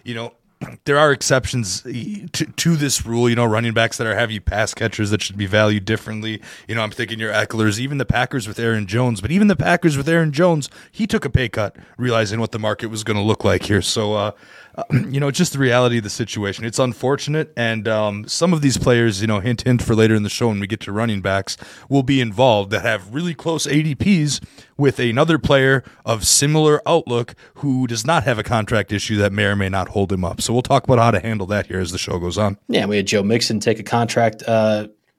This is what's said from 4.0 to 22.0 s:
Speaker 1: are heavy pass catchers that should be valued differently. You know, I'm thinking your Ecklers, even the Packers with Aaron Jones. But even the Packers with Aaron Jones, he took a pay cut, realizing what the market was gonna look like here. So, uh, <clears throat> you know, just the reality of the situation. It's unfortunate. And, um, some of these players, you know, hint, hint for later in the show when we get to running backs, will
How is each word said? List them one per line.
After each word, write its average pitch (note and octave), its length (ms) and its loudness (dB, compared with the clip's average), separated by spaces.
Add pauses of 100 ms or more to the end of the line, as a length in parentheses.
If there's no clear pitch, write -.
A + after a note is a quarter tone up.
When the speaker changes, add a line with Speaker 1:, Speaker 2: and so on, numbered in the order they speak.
Speaker 1:
are G#2 100 -2
heavy G#2+ 240 -2
pass G#2+ 340 -2
catchers G#2+ 360 -2
that G#2 120 0
should G2 140 -8
be G2+ 100 -4
valued G#2 380 2
differently. A2 560 -6 (260)
You A2 80 -6
know, A2+ 80 -2
I'm G#2+ 80 -4
thinking A2+ 300 -8
your A2 120 -4
Ecklers, G#2+ 460 2
even C3+ 200 -4
the B2+ 80 -2
Packers B2 420 -2
with G#2 100 -12
Aaron A2+ 280 0
Jones. A#2 340 0
But A2 100 -4
even G3+ 160 4
the G3+ 80 4
Packers E3+ 420 0
with C#3 120 -2
Aaron E3 240 2
Jones, D#3 380 2 (200)
he G#3+ 160 -4
took - 180 -2
a C3+ 60 -4
pay B2+ 180 0
cut, - 280 -4 (220)
realizing A2+ 420 0
what A2 100 -2
the A2 80 -6
market G#2+ 300 -4
was A2 160 -8
gonna G#2 180 0
look G#2 220 0
like G2 200 2
here. G2+ 180 2
So, G#2+ 320 -2
uh, G#2 180 -2 (440)
<clears throat> - 140 -8 (180)
you C3+ 120 -4
know, C#3+ 100 0
just - 240 0
the C3+ 40 -4
reality B2 400 4
of G#2+ 60 -4
the G2+ 60 -8
situation. G#2+ 540 -6
It's A2+ 140 -6
unfortunate. C#3 800 -2
And, A2+ 320 -2
um, G#2+ 400 -2
some F3 240 2
of D#3+ 80 2
these C3+ 160 2
players, A#2 440 2
you A2 60 -2
know, G#2+ 140 0
hint, A2+ 220 -4
hint B2 200 2
for A2+ 120 0
later A2 200 6
in G#2+ 80 2
the G#2 60 -4
show A#2+ 200 -2
when G2+ 120 -2
we G2+ 60 -6
get G#2 140 -6
to G2+ 120 -10
running G#2 300 -2
backs, G2 340 -2 (320)
will C3+ 140 2